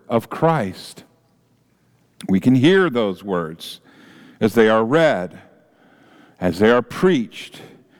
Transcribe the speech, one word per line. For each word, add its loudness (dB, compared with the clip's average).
of -4
Christ." -4
We 2
can 2
hear 2
those -4
words -8
as -2
they 4
are 2
read, 0
as -4
they 4
are 2
preached, -4